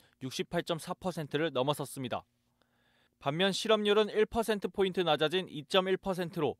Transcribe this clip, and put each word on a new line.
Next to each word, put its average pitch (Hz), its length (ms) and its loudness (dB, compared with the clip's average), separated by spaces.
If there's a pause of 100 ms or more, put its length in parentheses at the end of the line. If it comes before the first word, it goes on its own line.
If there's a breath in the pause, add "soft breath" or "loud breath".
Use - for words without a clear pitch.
(220 soft breath)
육십팔점사 170 760 -4
퍼센트를 160 580 -2
넘어섰습니다. 131 720 -2 (920)
반면 170 340 0
실업률은 214 580 4
일 214 180 2
퍼센트 214 400 -2
포인트 190 320 0
낮아진 156 500 2
이점일 185 480 0
퍼센트로 170 640 -4